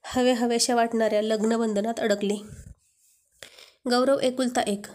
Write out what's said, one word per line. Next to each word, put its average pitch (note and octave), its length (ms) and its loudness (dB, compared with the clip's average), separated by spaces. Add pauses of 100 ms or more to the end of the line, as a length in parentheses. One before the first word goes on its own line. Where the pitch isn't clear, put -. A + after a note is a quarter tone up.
हवे B3 280 2
हवेशा A#3+ 440 0
वाटणाऱ्या A3+ 460 2
लग्नबंधनात A3 760 0
अडकले. G3+ 360 0 (1500)
गौरव B3+ 300 2
एकुलता B3+ 420 0
एक G3+ 340 -4